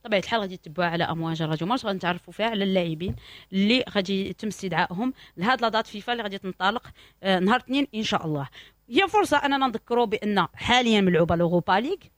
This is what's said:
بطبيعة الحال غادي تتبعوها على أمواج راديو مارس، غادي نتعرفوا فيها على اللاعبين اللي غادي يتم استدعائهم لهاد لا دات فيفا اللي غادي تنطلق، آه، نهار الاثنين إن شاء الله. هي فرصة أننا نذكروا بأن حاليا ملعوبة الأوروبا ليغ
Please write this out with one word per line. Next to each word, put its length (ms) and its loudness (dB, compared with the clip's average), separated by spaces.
بطبيعة 200 -2
الحال 200 -2
غادي 160 -6
تتبعوها 360 -4
على 120 0
أمواج 380 -4
راديو 240 -2
مارس، 200 -2
غادي 100 -2
نتعرفوا 360 -6
فيها 140 -4
على 180 -2
اللاعبين 520 -2
اللي 380 4
غادي 400 -2
يتم 180 -8
استدعائهم 640 -2
لهاد 260 0
لا 60 2
دات 180 0
فيفا 260 -8
اللي 100 -4
غادي 160 -6
تنطلق، 480 -2
آه، 160 2
نهار 180 4
الاثنين 380 -2
إن 80 -4
شاء 240 -2
الله. 220 -4
هي 160 2
فرصة 280 2
أننا 300 0
نذكروا 380 0
بأن 500 0
حاليا 460 4
ملعوبة 340 4
الأوروبا 380 2
ليغ 240 0